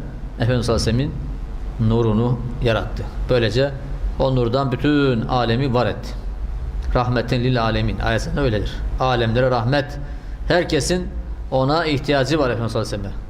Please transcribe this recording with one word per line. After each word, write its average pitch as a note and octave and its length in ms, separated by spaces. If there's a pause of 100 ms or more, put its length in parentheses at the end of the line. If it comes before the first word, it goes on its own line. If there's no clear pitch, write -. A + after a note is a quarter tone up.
(400)
Efendimiz A#2 260
sallallahu A2+ 240
aleyhi A2 80
ve D3 140 (680)
sellem'in A2+ 100
nurunu A#2 500 (240)
yarattı. A2 400 (260)
Böylece B2 420 (480)
o C3 160
nurdan B2+ 360
bütün C#3 500
alemi A#2+ 520
var B2 120
etti. - 240 (840)
Rahmeten A#2+ 480
lil B2+ 180
alemin. G#2+ 380
Ayetinde A2+ 420
öyledir. G#2+ 300 (280)
Alemlere B2 520
rahmet. C3 460 (500)
Herkesin F3 600 (440)
ona C#3 340
ihtiyacı C#3+ 540
var C3 100
Efendimiz A2+ 220
sallallahu A2 160
aleyhi G2+ 160
ve G2 60
sellem. - 200